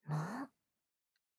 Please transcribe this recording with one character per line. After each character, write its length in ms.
<laughs> 100
も 280
う、 60